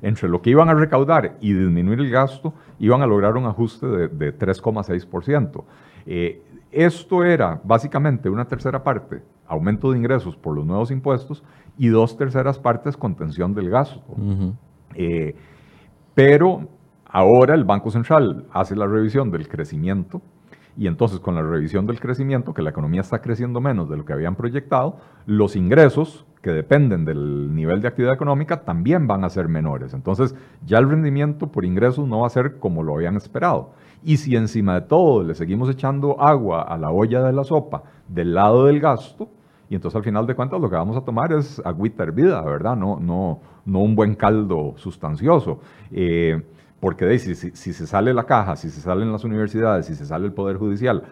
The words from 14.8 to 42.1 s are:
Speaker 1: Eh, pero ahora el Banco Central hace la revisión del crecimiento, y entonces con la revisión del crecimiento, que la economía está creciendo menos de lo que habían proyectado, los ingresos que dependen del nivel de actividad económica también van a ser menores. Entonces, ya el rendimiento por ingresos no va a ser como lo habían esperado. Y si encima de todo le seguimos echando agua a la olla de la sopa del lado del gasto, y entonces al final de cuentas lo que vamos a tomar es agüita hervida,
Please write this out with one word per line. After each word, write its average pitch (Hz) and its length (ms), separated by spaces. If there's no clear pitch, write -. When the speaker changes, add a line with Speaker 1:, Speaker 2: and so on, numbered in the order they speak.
Speaker 1:
Eh, 85 420
pero 147 560
ahora 120 480
el 147 120
Banco 101 260
Central 117 600
hace 98 260
la 104 100
revisión 110 420
del 78 200
crecimiento, 87 720
y 104 100
entonces 95 320
con 87 160
la 80 60
revisión 80 440
del 117 140
crecimiento, 131 540
que - 80
la 76 80
economía 78 320
está 113 180
creciendo 120 400
menos 113 300
de 76 80
lo 76 80
que 76 80
habían 82 220
proyectado, 131 640
los 104 320
ingresos 139 680
que 90 100
dependen 95 520
del 73 500
nivel 80 280
de 120 80
actividad 123 240
económica 147 500
también 139 420
van 98 200
a 87 40
ser 87 200
menores. 73 440
Entonces, 98 420
ya 107 120
el 135 120
rendimiento 147 640
por 95 140
ingresos 123 420
no 110 140
va 120 60
a - 20
ser 127 300
como 82 240
lo 76 120
habían 85 220
esperado. - 540
Y 156 160
si 127 180
encima 104 400
de 90 60
todo 147 420
le 80 100
seguimos 95 360
echando 139 520
agua 120 400
a 82 160
la 78 140
olla 117 320
de 131 100
la 139 100
sopa - 400
del 85 280
lado 110 300
del 143 140
gasto, 147 480
y 101 60
entonces 90 220
al 107 80
final 110 240
de 127 80
cuentas 135 260
lo 117 80
que 90 60
vamos 92 200
a 131 60
tomar 127 320
es 143 320
agüita 101 380
hervida, 113 400